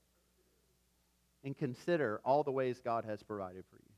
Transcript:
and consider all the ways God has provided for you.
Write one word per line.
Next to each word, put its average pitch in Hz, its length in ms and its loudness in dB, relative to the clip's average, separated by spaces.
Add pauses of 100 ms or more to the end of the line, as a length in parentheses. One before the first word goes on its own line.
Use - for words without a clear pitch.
(1400)
and 139 140 -6
consider 131 640 0
all 143 200 4
the 143 80 -2
ways 131 280 0
God 117 260 -2
has 107 180 -6
provided 92 460 -8
for - 80 -20
you. - 200 -20